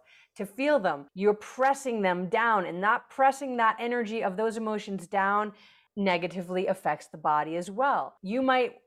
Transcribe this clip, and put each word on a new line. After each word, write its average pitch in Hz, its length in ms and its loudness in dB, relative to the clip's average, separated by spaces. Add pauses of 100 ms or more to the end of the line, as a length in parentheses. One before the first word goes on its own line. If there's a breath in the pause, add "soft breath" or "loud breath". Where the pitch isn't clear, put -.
(380 soft breath)
to 202 80 -6
feel 277 340 2
them. 151 340 -2
You're 208 220 4
pressing 254 640 0
them 185 280 2
down, 220 360 2
and 170 180 -6
that 226 260 0
pressing 269 480 2
that 226 220 2
energy 233 440 -4
of 185 140 -2
those 220 180 -2
emotions 208 520 -6
down 202 460 0 (420 soft breath)
negatively 180 680 -2
affects 170 400 -2
the - 120 -18
body 151 380 0
as 175 140 -6
well. 202 540 0
You 214 180 -2
might 254 460 2